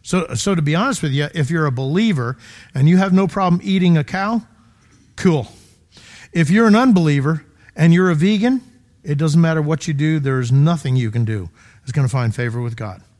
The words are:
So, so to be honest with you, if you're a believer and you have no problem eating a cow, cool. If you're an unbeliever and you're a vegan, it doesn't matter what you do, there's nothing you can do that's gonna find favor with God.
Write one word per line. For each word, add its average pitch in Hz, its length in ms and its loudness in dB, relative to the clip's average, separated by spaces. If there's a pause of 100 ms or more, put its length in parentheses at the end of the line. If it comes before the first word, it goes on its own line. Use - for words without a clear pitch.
So, 175 320 -4
so 196 200 -2
to 165 80 -2
be 147 120 0
honest 226 280 -2
with 147 100 -4
you, 143 220 -2
if 143 160 -2
you're 160 160 0
a 139 60 -2
believer 135 640 -2 (380)
and 135 140 2
you 180 100 6
have 196 140 2
no 190 140 4
problem 180 380 0
eating 180 340 2
a 143 60 0
cow, 208 420 -4 (680)
cool. 156 360 -2 (800)
If 165 180 0
you're 220 180 4
an 208 80 6
unbeliever 160 680 2 (300)
and 165 180 4
you're 180 180 4
a 165 40 0
vegan, 214 460 0 (420)
it 147 140 -6
doesn't 156 240 2
matter 160 220 2
what 151 260 -4
you 151 60 -4
do, 156 260 0
there's 131 320 -2
nothing 143 420 2
you 120 160 0
can 117 140 -2
do 104 260 -6 (300)
that's 127 120 -12
gonna 135 160 0
find 120 260 -2
favor 120 260 -6
with 117 160 -8
God. 104 260 -12 (180)